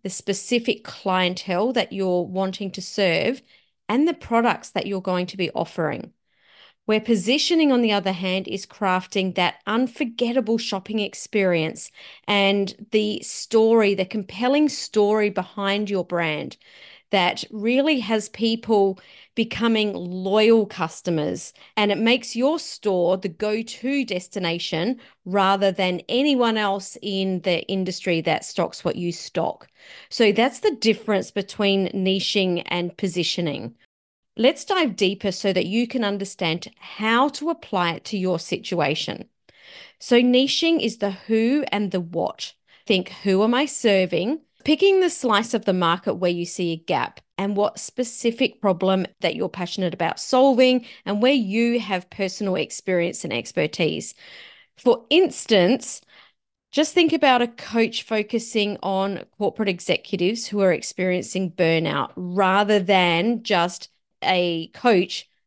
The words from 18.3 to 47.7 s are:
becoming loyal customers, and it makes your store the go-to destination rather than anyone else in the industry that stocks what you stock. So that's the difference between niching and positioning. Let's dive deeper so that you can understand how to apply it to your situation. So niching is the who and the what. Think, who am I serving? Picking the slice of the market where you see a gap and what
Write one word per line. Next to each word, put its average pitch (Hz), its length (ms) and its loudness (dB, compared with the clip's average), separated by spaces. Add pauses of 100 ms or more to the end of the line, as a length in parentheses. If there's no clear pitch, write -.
becoming 226 540 0
loyal 190 720 4
customers, 175 880 -4 (240)
and 208 160 2
it 196 40 -2
makes 233 380 0
your 277 240 2
store 185 560 0
the 185 140 -6
go-to 226 760 -4
destination 180 960 -4 (240)
rather 196 480 2
than 180 380 -2
anyone 247 480 2
else 196 440 -4
in 190 420 -2
the 175 240 0
industry 185 520 -2
that 160 240 -2
stocks - 400 -4
what - 140 -2
you 175 160 -4
stock. - 560 -6 (400)
So 214 240 4
that's 240 260 2
the 392 160 0
difference 214 560 0
between 196 600 0
niching 190 720 0
and 175 320 -4
positioning. 170 800 -4 (600)
Let's 269 300 2
dive 320 320 2
deeper 196 340 0
so 196 220 -2
that 185 140 0
you 233 200 0
can 233 160 -4
understand 190 640 -4 (100)
how 233 520 0
to 294 200 -6
apply 185 440 -2
it 151 120 -10
to 214 120 -6
your 185 220 0
situation. - 880 -4 (720)
So 247 200 4
niching 269 600 4
is 233 160 -2
the 202 140 -2
who 226 600 0
and 208 200 -2
the 185 100 0
what. - 540 -6 (300)
Think, 185 220 2 (160)
who 190 200 4
am 233 100 4
I 277 140 2
serving? 196 720 0 (240)
Picking 381 340 4
the 359 100 4
slice 220 440 0
of 220 100 -2
the 202 80 0
market 175 440 0
where 175 140 0
you 175 160 -2
see 175 280 -4
a - 20 -4
gap 156 460 -4 (180)
and 196 160 -2
what 202 240 -2